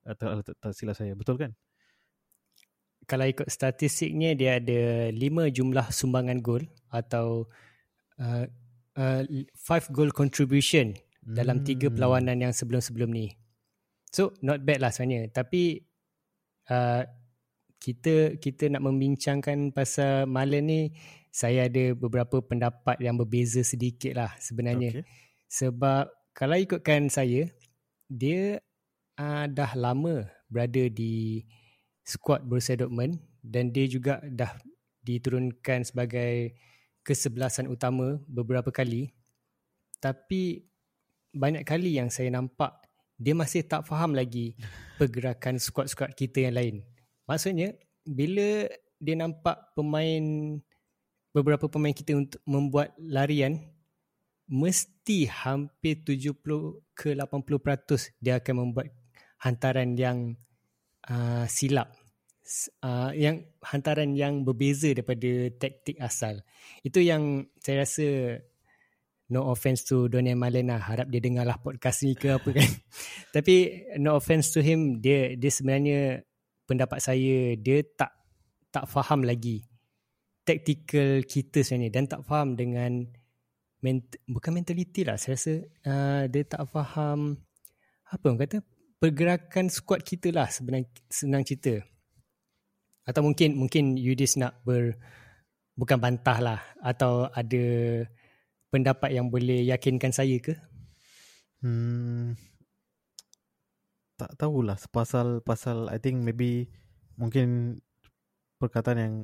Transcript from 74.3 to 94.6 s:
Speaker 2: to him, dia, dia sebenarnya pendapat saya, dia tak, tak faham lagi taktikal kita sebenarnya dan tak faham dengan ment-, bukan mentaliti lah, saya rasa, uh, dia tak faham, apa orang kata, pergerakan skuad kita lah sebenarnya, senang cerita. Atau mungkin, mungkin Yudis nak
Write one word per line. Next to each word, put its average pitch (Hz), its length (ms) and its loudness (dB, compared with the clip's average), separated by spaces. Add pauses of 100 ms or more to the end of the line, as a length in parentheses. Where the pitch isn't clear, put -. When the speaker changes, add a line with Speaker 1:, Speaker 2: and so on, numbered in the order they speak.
Speaker 2:
to - 80 2
him, 151 400 4
dia, 131 400 4
dia 123 80 0
sebenarnya 139 800 2 (400)
pendapat 131 320 0
saya, 131 560 2
dia 127 300 4
tak, - 260 -2 (600)
tak 135 160 -6
faham 143 360 2
lagi 117 400 -2 (840)
taktikal 147 760 2
kita 139 400 0
sebenarnya 123 280 0
dan 127 160 0
tak 147 160 -8
faham 143 320 0
dengan 123 480 -2 (760)
ment-, 131 440 -2
bukan 127 320 -4
mentaliti 175 480 -2
lah, 123 120 0
saya 131 200 -4
rasa, 156 180 -2 (300)
uh, 139 440 0
dia 135 160 0
tak 147 240 -6
faham, 147 680 -2 (720)
apa - 160 -10
orang 120 160 4
kata, 143 200 -2 (400)
pergerakan 170 680 2
skuad - 360 -2
kita 180 280 -4
lah 156 160 2
sebenarnya, 127 400 -4 (200)
senang 139 360 0
cerita. 131 400 -2 (1200)
Atau 147 240 2
mungkin, 151 320 4
mungkin 131 400 2
Yudis 131 400 2
nak 123 240 -4